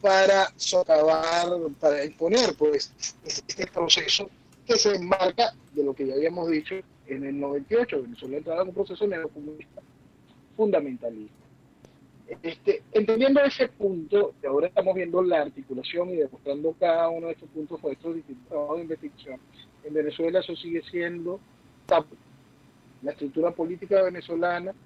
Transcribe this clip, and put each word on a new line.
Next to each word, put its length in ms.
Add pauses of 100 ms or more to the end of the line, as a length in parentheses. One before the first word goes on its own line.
para 560
socavar, 880 (320)
para 260
imponer, 540
pues, 320 (340)
este 440
proceso 600 (380)
que 100
se 200
enmarca 580 (180)
de 120
lo 100
que 140
ya 60
habíamos 360
dicho 240 (320)
en 180
el 140
noventa 360
y 20
ocho, 260
Venezuela 360
entraba 240
en 60
un 60
proceso 320
neocomunista 760 (760)
fundamentalista. 800 (1040)
Este, 400 (100)
entendiendo 520
ese 240
punto, 720
que 80
ahora 180
estamos 300
viendo 260
la 200
articulación 680
y 60
demostrando 640
cada 280
uno 200
de 60
estos 160
puntos 300
con 120
estos 240
distintos 320
trabajos 300
de 40
investigación, 580 (440)
en 100
Venezuela 460
eso 160
sigue 340
siendo 480 (480)
tabú. 300 (840)
La 100
estructura 400
política 500
venezolana 720 (120)